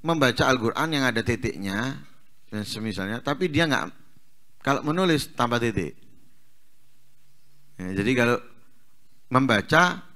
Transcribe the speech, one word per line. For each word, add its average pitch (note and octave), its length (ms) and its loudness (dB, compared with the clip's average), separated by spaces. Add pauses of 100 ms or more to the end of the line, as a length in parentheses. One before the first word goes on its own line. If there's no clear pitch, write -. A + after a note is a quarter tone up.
membaca D3 420 4
Al-Quran B2+ 480 2
yang C3+ 140 2
ada A2+ 160 2
titiknya A2+ 760 -2 (480)
dan G#2 160 -6
semisalnya, G#2+ 560 -4
tapi D3 300 0
dia D#3+ 180 4
nggak, - 160 2 (760)
kalau C#3 240 4
menulis E3 480 2
tanpa A#2+ 240 4
titik. G#2 360 0 (1800)
Ya, F#2 240 -4
jadi A2+ 120 4
kalau A#2+ 240 4 (920)
membaca C#3 720 6 (140)